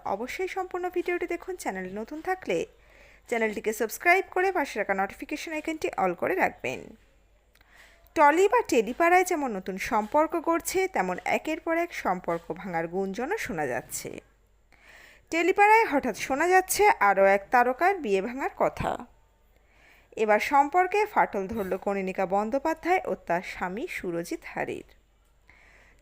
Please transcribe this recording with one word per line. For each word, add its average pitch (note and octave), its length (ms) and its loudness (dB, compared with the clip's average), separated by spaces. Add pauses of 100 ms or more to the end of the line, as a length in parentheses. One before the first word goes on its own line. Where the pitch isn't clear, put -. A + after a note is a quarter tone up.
অবশ্যই B3+ 420 -6
সম্পূর্ণ F#4 420 -6
ভিডিওটি F4 380 -4
দেখুন। E4+ 280 -8
চ্যানেলে F#3+ 380 -8
নতুন A#3 280 -10
থাকলে F4+ 440 -4 (600)
চ্যানেলটিকে A3 460 -2
সাবস্ক্রাইব F4 580 2
করে F#4+ 200 2
পাশে F4+ 280 -2
রাখা F#4+ 140 0
নোটিফিকেশন C#4 580 -6
আইকনটি D#4+ 360 -4
all F#3 260 0
করে - 220 -2
রাখবেন। B2+ 460 -2 (1300)
টলি D#4+ 320 6
বা A#4 140 4
টেলিপাড়ায় E4+ 600 4
যেমন D4+ 320 -2
নতুন F#3 220 -8
সম্পর্ক D4 640 0
গড়ছে, E4+ 480 0
তেমন F#3 380 -2
একের D#4 340 -2
পর E4 180 -2
এক E4+ 160 -2
সম্পর্ক F3+ 600 -4
ভাঙার E3+ 340 -6
গুঞ্জনও G3 500 -6
শোনা D#3+ 300 -6
যাচ্ছে। - 540 -8 (1080)
টেলিপাড়ায় G4+ 560 4
হঠাৎ C4 320 -2
শোনা C#4+ 300 -2
যাচ্ছে F#4 420 4 (100)
আরও G3 260 6
এক G3 260 4
তারকার B3+ 460 4
বিয়ে G3+ 240 0
ভাঙার B3 360 -6
কথা। - 480 -2 (1040)
এবার G#3+ 280 2
সম্পর্কে F4+ 680 2
ফাটল G3 420 0
ধরল F#3+ 300 -4
কনীনিকা F#3+ 480 -4
বন্দ্যোপাধ্যায় C#4 800 0
ও F#3 100 -2
তার E3+ 260 -2
স্বামী G3 460 -6
সুরজিৎ F3 580 -6
হারির। - 380 -8 (1200)